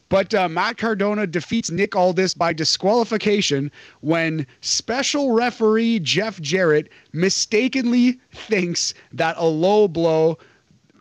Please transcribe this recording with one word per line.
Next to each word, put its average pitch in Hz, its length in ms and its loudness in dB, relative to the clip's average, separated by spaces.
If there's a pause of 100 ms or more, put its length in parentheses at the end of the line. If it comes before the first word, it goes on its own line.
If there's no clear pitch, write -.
(100)
But, 190 240 2
uh, 185 140 2
Matt 185 280 -2
Cardona 208 500 -2
defeats 175 440 -4
Nick 185 260 -2
Aldis 180 380 2
by 170 180 0
disqualification 196 1200 0 (300)
when 160 460 -2 (140)
special 269 720 -2
referee 226 680 2
Jeff 175 400 -4
Jarrett 151 500 2 (220)
mistakenly 240 1080 0 (140)
thinks 185 600 -4 (200)
that 165 260 -2
a 170 80 0
low 190 400 4
blow 160 500 2 (640)